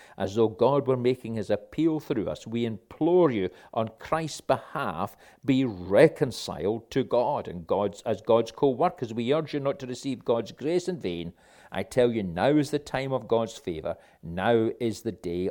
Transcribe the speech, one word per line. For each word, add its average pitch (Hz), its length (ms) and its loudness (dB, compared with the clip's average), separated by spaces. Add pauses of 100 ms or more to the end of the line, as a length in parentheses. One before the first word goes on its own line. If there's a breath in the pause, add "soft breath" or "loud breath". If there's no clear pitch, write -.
(180 loud breath)
as 98 160 -4
though 110 140 4
God 123 380 2
were 131 120 2
making 120 380 -2
his 104 120 -4
appeal 156 500 -2
through 113 300 -4
us. - 180 -8
We 117 200 -2
implore 156 640 2
you 95 180 0 (240 loud breath)
on 113 160 -2 (100)
Christ's 160 440 -6
behalf, 107 760 -4 (300 loud breath)
be 131 180 4
reconciled 104 1300 2
to 135 120 2
God. 120 460 0
And 85 180 -10
God's, 98 360 0
as 107 180 -2
God's 117 320 2
co-workers, 131 640 0
we 120 180 0
urge 151 220 -2
you 147 60 -4
not 139 180 -2
to 131 80 -10
receive 127 360 -8
God's 117 300 0
grace 170 340 -2
in 175 140 -6
vain. 85 320 -6 (380 loud breath)
I 95 120 -4
tell 123 300 2
you, 110 100 -2
now 92 260 0
is 147 240 2
the 147 60 2
time 135 360 -4
of 110 120 -4
God's 113 300 0
favour. 82 400 -6 (260 soft breath)
Now 110 460 2 (120)
is 113 200 -4
the 113 120 -4
day 90 380 -4